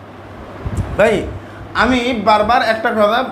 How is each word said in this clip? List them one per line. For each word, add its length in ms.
ভাই, 300
আমি 520
বারবার 360
একটা 280
কথা, 420